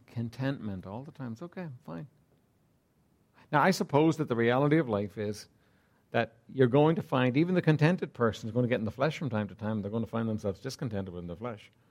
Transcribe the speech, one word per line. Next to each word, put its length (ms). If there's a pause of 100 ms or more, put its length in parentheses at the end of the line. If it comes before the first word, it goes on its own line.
contentment 800
all 160
the 80
time. 220
It's 100
okay, 240 (180)
fine. 220 (1400)
Now, 100
I 120
suppose 460
that 100
the 80
reality 420
of 100
life 300
is 300 (600)
that 220 (200)
you're 140
going 300
to 60
find, 340
even 180
the 80
contented 520
person 340
is 40
going 120
to 40
get 100
in 60
the 60
flesh 280
from 100
time 200
to 60
time, 180
and 120
they're 60
going 140
to 60
find 180
themselves 300
discontented 540
within 160
the 80
flesh. 340 (200)